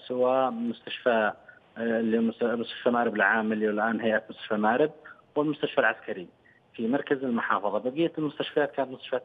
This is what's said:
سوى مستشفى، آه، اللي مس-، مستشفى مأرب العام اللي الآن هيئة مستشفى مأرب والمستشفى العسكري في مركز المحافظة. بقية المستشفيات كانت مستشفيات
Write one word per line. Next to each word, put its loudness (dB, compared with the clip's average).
سوى 2
مستشفى، 0
آه، 0
اللي 2
مس-، 0
مستشفى -2
مأرب 2
العام 2
اللي 0
الآن 0
هيئة 2
مستشفى -6
مأرب 2
والمستشفى -2
العسكري 0
في -4
مركز 0
المحافظة. -2
بقية 0
المستشفيات -2
كانت -4
مستشفيات -6